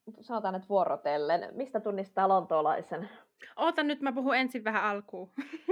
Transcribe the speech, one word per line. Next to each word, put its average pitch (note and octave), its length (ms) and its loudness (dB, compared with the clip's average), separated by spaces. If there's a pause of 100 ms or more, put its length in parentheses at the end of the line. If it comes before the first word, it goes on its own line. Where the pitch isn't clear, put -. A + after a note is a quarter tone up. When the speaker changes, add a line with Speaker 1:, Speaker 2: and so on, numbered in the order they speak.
(220)
Speaker 1:
Sanotaan, G#3+ 340 -4
että F#3+ 140 -8
vuorotellen. D3 800 2
Mistä B3+ 280 -4
tunnistaa G3 500 0
lontoolaisen? E3 800 0 (460)
Speaker 2:
Oota D#4+ 280 2
nyt, D4 180 -2
mä C#4 100 0
puhun B3+ 240 0
ensin B3+ 280 0
vähän G#3+ 200 0
alkuun. G3+ 480 -6 (400)